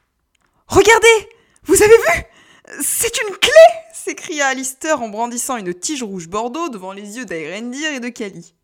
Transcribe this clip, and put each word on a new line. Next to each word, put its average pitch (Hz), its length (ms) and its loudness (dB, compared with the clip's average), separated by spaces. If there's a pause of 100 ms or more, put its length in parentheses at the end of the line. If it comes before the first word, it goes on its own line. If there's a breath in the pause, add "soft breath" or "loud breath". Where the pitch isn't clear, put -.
(680)
Regardez ! 440 640 4 (320 soft breath)
Vous 392 200 4
avez 427 140 8
vu ? - 840 -4
C'est 453 400 -4
une 403 140 -8
clé ! » - 140 0 (440)
s'écria 302 540 -6
Alistair 262 520 -6
en 226 80 -8
brandissant 233 480 -6
une 185 160 -8
tige 254 300 -8
rouge 190 260 -12
bordeaux 240 400 -6
devant 190 240 -14
les 202 240 -16
yeux 254 80 -12
d'Aerendir 220 680 -10
et 262 80 -8
de 247 100 -8
Cali. 190 540 -16